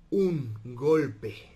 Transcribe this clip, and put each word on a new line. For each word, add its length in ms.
un 540
golpe 720